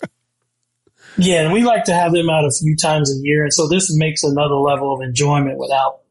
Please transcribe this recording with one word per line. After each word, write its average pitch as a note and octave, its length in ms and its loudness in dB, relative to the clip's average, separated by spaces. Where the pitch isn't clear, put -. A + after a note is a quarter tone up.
Yeah, F3 240 2
and D#3 100 0
we A3+ 100 2
like A3 220 2
to F3 100 0
have E3+ 180 2
them E3+ 180 0
out D#3 140 2
a C#3 60 0
few D#3 260 -2
times D#3 380 0
a C3+ 80 -6
year. D3 220 2
And C#3+ 80 -2
so D#3 160 0
this F3 260 0
makes D#3 280 0
another C#3+ 320 0
level C#3 400 0
of C3 80 -8
enjoyment C#3 560 0
without C3+ 420 -2